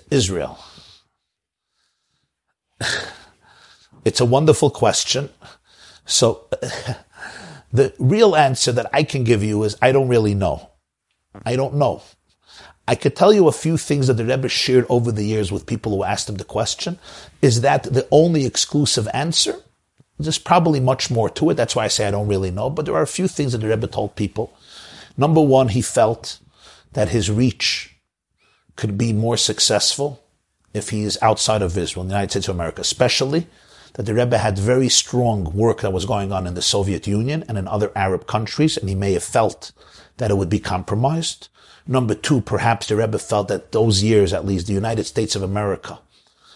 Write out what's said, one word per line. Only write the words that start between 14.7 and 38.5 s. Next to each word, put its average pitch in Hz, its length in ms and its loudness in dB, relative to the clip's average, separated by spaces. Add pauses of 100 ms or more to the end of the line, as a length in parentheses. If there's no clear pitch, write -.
over 120 220 2
the 104 120 -2
years 104 280 -2
with - 160 -6
people 110 240 -4
who 98 120 0
asked 98 240 -2
him 104 100 -8
the 90 60 -10
question. 117 540 -6 (420)
Is 120 220 4
that 139 220 2
the 131 260 0
only 156 380 4
exclusive 123 640 0
answer? 151 440 -2 (600)
There's 156 220 -4
probably 165 400 2
much 127 320 0
more 113 180 0
to 160 220 0
it. - 20 2
That's 123 220 -2
why 110 100 0
I - 20 0
say 104 200 0
I 101 40 -2
don't 104 160 -2
really 95 220 0
know. 101 220 -4
But 156 140 -4
there 156 100 -4
are 160 80 2
a - 160 -4
few 185 80 0
things 143 240 -2
that 120 80 -2
the 110 80 -4
Rebbe 110 180 0
told 107 300 -6
people. - 420 -6 (580)
Number 156 240 4
one, 131 280 6
he 113 160 0
felt - 560 0 (540)
that 101 160 -2
his 101 200 0
reach - 640 -2 (800)
could 104 220 -4
be 113 160 0
more 113 240 0
successful 120 840 0 (500)
if 107 160 -6
he 107 140 -4
is 101 180 -4
outside 110 400 2
of 90 160 -2
Israel, 90 240 -4
in 92 60 -6
the 95 80 -4
United 98 160 -2
States 98 160 -4
of 95 80 -4
America, 85 260 -6
especially 139 640 0 (480)
that 101 140 -6
the 110 80 -2
Rebbe 123 240 2
had 101 180 0
very 123 320 2
strong 110 640 0
work 107 280 0
that 98 120 -2
was 90 120 -4
going 101 260 -4
on 92 160 -4
in 87 80 -8
the 90 80 -6
Soviet 98 420 -2
Union 117 420 -2
and 110 80 -4
in 95 120 -4
other 104 280 -2
Arab 95 300 -2
countries, 120 520 -2